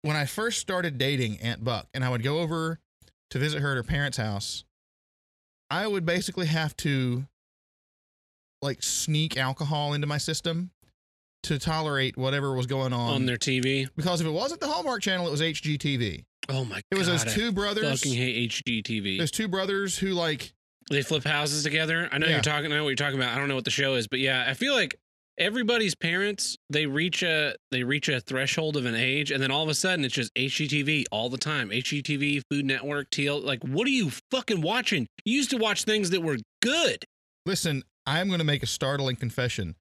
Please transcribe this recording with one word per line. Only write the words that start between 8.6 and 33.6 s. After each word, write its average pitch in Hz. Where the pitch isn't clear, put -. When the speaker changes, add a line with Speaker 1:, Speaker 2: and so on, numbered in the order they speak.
Speaker 1:
like, 139
sneak 156
alcohol 147
into 147
my 147
system 165
to 147
tolerate 147
whatever 135
was 123
going 131
on. 120
Speaker 2:
On 131
their 123
T 127
V? 135
Speaker 1:
Because 170
if 160
it 160
wasn't 262
the 294
Hallmark 302
Channel, 180
it -
was 147
H 160
G 151
T 143
V. 98
Speaker 2:
Oh 131
my 110
Speaker 1:
It 190
was 180
those 175
Speaker 2:
God, 110
I 110
Speaker 1:
two 226
brothers. 196
Speaker 2:
fucking 131
hate 127
H 117
G 117
T 110
V. 98
Speaker 1:
Those 156
two 220
brothers 190
who, 190
like, 160
Speaker 2:
They 139
flip 147
houses 147
together. 160
I 139
know 156
Speaker 1:
Yeah. 160
Speaker 2:
you're 151
talking, 147
I 147
know 156
what 143
you're 131
talking 139
about. 123
I 127
don't 143
know 139
what 123
the 135
show 135
is, 117
but 131
yeah, 131
I 135
feel 269
like 185
everybody's 220
parents, 196
they 151
reach 156
a, 156
they 127
reach 135
a 131
threshold 147
of 127
an 117
age, 135
and 135
then 131
all 147
of 156
a 151
sudden 180
it's 123
just 120
H 135
G 151
T 143
V 143
all 113
the 127
time. 135
H 120
G 143
T 147
V, 143
Food 143
Network, 135
T 139
L. 143
Like, 123